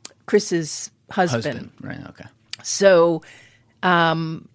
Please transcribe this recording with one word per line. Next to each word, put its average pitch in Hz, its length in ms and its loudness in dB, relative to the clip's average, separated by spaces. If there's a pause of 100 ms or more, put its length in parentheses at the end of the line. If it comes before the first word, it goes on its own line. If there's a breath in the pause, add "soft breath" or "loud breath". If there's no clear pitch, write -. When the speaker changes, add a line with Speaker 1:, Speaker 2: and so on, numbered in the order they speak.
(260)
Speaker 1:
Chris's 175 640 -2 (180)
husband. 135 340 -2
Speaker 2:
Husband, - 360 -10
right, - 300 -14
okay. - 160 -20 (360)
Speaker 1:
So, 170 600 4 (600 loud breath)
um, 165 720 0